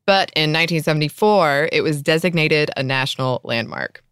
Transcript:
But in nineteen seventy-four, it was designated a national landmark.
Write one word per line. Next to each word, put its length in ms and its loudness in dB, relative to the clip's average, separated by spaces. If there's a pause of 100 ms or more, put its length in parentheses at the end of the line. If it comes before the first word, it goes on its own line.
But 280 2
in 160 0
nineteen 300 0
seventy-four, 920 2
it 100 0
was 200 -2
designated 760 0
a 60 -6
national 640 -2
landmark. 580 -6 (100)